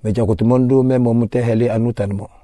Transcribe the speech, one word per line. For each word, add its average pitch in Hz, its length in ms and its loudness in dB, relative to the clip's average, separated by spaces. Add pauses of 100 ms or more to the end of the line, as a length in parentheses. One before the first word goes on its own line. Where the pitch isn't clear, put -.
Me 107 100 -2
jakutu 107 320 0
mondu 127 380 2
me 131 140 2
mo 120 160 2
mute 120 280 0
heli 117 280 0
anutan 110 440 -2
mo. 101 160 -10 (140)